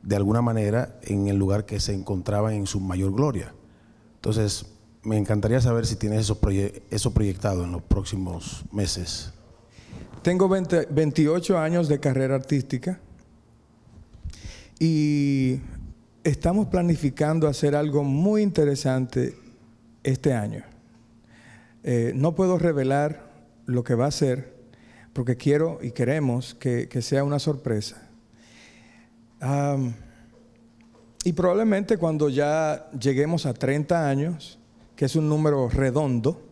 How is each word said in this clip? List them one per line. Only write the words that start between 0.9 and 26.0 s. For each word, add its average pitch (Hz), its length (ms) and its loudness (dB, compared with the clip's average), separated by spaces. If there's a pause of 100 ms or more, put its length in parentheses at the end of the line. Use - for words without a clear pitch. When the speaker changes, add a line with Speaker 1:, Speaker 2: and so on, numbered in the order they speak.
Speaker 1:
en 101 260 -2
el 98 80 0
lugar 98 280 2
que 104 140 -6
se 101 160 -4
encontraban 101 600 -2
en 101 120 -4
su 98 140 -4
mayor 95 320 -2
gloria. 113 420 -2 (640)
Entonces, 104 500 -2 (380)
me 110 120 0
encantaría 107 440 0
saber 117 260 2
si 107 100 -4
tienes 107 240 -2
eso 107 200 -2
proye-, 98 500 0
eso 110 220 -2
proyectado 95 520 0
en 87 80 -6
los 85 100 -8
próximos 92 920 -4
meses. 90 600 -6 (920)
Speaker 2:
Tengo 185 260 2
veinte, 175 420 2
veintiocho 156 680 2
años 165 300 2
de 143 100 2
carrera 135 360 0
artística 135 680 -2 (1800)
y 143 840 2 (640)
estamos 180 420 2
planificando 156 840 2
hacer 143 260 2
algo 147 300 2
muy 185 380 2
interesante 131 960 0 (680)
este 131 300 2
año. 107 280 -4 (1200)
Eh, 120 300 0
no 151 200 2
puedo 185 240 2
revelar 147 720 0 (360)
lo 123 160 0
que 120 140 0
va 123 100 2
a 147 60 0
ser 135 440 -2 (560)
porque 123 240 -2
quiero 151 460 2
y 120 80 -6
queremos 127 640 0